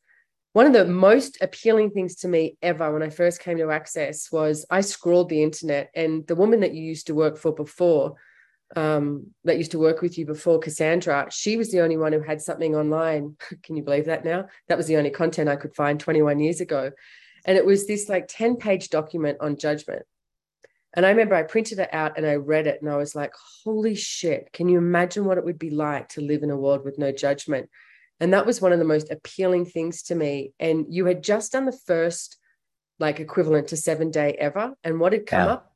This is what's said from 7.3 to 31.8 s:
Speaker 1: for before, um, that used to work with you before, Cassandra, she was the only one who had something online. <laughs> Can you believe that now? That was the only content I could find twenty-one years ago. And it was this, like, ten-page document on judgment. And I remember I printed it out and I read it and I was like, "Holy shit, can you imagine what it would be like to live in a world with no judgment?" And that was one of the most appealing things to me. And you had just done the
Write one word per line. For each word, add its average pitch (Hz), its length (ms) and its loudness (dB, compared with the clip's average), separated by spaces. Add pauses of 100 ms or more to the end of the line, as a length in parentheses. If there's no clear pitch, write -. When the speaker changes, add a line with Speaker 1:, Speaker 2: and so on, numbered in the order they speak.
Speaker 1:
for 160 180 -2
before, 156 600 0 (600)
um, 147 540 -2 (160)
that 160 140 2
used 160 140 -6
to 165 60 -2
work 160 240 2
with 170 160 -4
you 156 80 -6
before, 156 320 2
Cassandra, 156 720 0
she 214 260 -4
was 226 140 -4
the 180 120 2
only 165 140 2
one 156 160 0
who 151 80 2
had 151 220 -6
something 160 320 -2
online. 151 600 -2 (140)
<laughs> 160 120 -18
Can 160 140 -10
you 147 80 -6
believe 147 220 0
that 160 180 -4
now? 180 240 -4 (180)
That 165 120 0
was 156 100 -4
the 156 80 2
only 147 140 2
content 160 380 -2
I 143 80 0
could 151 200 -10
find 147 240 0
twenty-one 151 400 2
years 165 200 0
ago. 139 300 -4 (540)
And 190 120 4
it - 80 6
was 196 220 4
this, 208 220 -4
like, 185 180 -2
ten-page 220 640 -2
document 156 500 -2
on 147 160 -4
judgment. 151 480 -6 (920)
And 175 100 2
I 190 60 6
remember 214 240 4
I 160 80 2
printed 220 360 -4
it 185 140 -2
out 156 240 -4
and 156 100 -2
I 147 100 0
read 151 300 0
it 143 140 -2
and 151 100 -6
I 143 60 -2
was 147 180 -4
like, 143 180 -8 (300)
"Holy 214 320 -2
shit, - 600 -4
can - 160 -2
you 180 80 6
imagine 175 480 2
what 185 100 2
it - 80 -2
would 165 140 -6
be 165 120 -10
like 147 400 -4
to 151 120 -10
live 147 200 -2
in 151 80 -2
a 139 60 -4
world 139 300 0
with 139 120 -10
no 139 140 -2
judgment?" 143 560 -4 (500)
And 180 140 2
that 208 140 4
was 202 160 0
one 180 100 6
of 170 60 4
the 160 160 2
most 151 160 -2
appealing 180 560 -2
things 170 380 -6
to 175 100 -4
me. 143 440 -4
And 160 300 0
you 175 160 -2
had 175 180 0
just 214 300 -2
done 262 140 0
the 262 200 -4